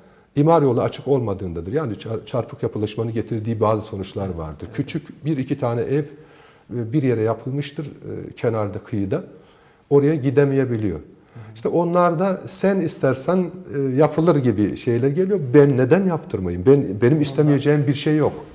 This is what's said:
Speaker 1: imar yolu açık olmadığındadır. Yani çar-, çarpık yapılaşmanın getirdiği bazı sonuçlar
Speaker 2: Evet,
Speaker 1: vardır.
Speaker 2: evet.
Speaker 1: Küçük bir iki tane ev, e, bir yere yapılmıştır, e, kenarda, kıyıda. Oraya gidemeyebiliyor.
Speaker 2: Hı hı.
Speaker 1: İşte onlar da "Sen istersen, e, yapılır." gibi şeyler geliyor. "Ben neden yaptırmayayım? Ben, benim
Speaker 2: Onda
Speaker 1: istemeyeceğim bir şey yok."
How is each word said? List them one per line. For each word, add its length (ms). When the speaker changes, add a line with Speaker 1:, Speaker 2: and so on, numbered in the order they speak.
Speaker 1:
imar 260
yolu 200
açık 260
olmadığındadır. 640
Yani 260
çar-, 260
çarpık 380
yapılaşmanın 500
getirdiği 460
bazı 260
sonuçlar 400
Speaker 2:
Evet, 120
Speaker 1:
vardır. 280
Speaker 2:
evet. 100
Speaker 1:
Küçük 500
bir 120
iki 220
tane 220
ev, 220
e, 880
bir 100
yere 180
yapılmıştır, 640
e, 480
kenarda, 460
kıyıda. 440
Oraya 260
gidemeyebiliyor. 840
Speaker 2:
Hı 40
hı. 520
Speaker 1:
İşte 120
onlar 520
da 280
"Sen 320
istersen, 720
e, 40
yapılır." 560
gibi 420
şeyler 320
geliyor. 300
"Ben 240
neden 280
yaptırmayayım? 600
Ben, 360
benim 120
Speaker 2:
Onda 80
Speaker 1:
istemeyeceğim 640
bir 60
şey 240
yok." 160